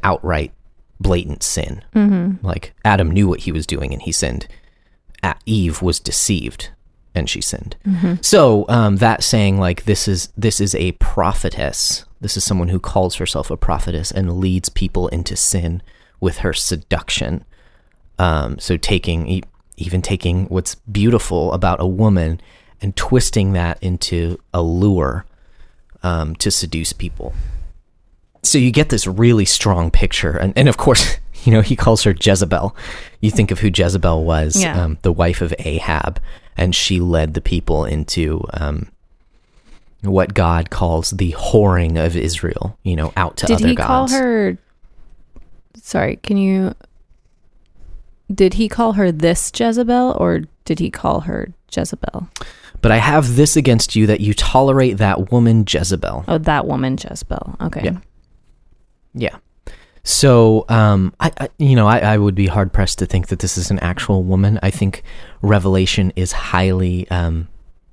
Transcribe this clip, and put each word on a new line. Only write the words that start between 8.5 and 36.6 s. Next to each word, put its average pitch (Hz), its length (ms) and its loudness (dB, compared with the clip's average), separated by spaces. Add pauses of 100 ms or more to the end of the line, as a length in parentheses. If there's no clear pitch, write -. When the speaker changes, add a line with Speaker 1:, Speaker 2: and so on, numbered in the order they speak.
Speaker 1:
um, 107 280 4
that 113 260 2
saying, 101 380 2
like, 90 240 -2
this 104 240 0
is, 92 280 -2
this 104 240 0
is 101 140 -2
a 90 180 -2
prophetess. - 1120 -2 (160)
This - 160 -4
is 98 60 -2
someone 90 260 0
who 92 120 0
calls 92 360 -2
herself - 320 -4
a 82 80 -4
prophetess 80 540 -2
and 90 300 -2
leads 92 300 0
people 92 380 -2
into - 280 -6
sin 87 460 -2 (360)
with 92 200 -2
her 85 140 -2
seduction. - 920 -4 (760)
Um, 78 380 0
so - 180 -2
taking, 85 520 -2
e-, 92 140 -4 (360)
even 90 240 -4
taking 90 460 -2
what's 90 260 -4
beautiful 101 800 0
about 87 260 0
a 87 60 0
woman 92 520 2 (440)
and 98 120 -4
twisting 107 600 0
that 85 280 -2
into 87 560 -4 (140)
a 90 80 -2
lure, 87 640 0 (800)
um, 82 340 -2
to - 140 -2
seduce 80 420 -4
people. - 400 -8 (1080)
So - 160 2
you 127 140 4
get 147 180 2
this - 160 0
really 107 400 4
strong 87 440 2
picture. - 460 2
And, 98 180 0
and 131 140 6
of 117 80 2
course, - 400 2 (140)
<laughs> - 140 -8
you 117 80 6
know, 110 100 6
he 110 140 0
calls 113 260 2
her 98 160 4
Jezebel. 95 580 0 (440)
You 107 100 2
think 101 200 2
of 92 100 -2
who 104 140 2
Jezebel 85 500 2
was, 78 380 0
Speaker 2:
Yeah. 151 220 -2
Speaker 1:
um, 78 160 -2
the 90 120 0
wife 85 280 0
of 85 180 -4
Ahab, 78 600 -4 (380)
and 90 160 2